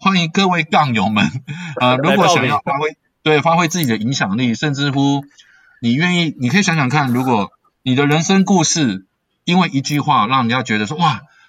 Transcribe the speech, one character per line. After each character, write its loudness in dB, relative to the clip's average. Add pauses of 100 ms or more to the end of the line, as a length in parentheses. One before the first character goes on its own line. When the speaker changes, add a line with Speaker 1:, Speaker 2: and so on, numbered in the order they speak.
Speaker 1:
欢 2
迎 -2
各 0
位 0
杠 0
友 0
们， 0 (480)
呃， 2
Speaker 2:
<laughs> -4
来 -
报 -
名。 2
Speaker 1:
如 2
果 4
想 2
要 -2
发 -4
挥， -4 (260)
对， 2
发 2
挥 0
自 -4
己 -2
的 0
影 -2
响 -2
力， 0
甚 -2
至 -2
乎 0 (560)
你 0
愿 0
意， -2
你 -2
可 0
以 2
想 0
想 0
看， 0
如 0
果 -2 (300)
你 0
的 2
人 2
生 4
故 4
事 -2 (380)
因 2
为 2
一 -2
句 -2
话 2
让 0
人 0
家 0
觉 -2
得 -2
说 -8
，“哇， 0 (260)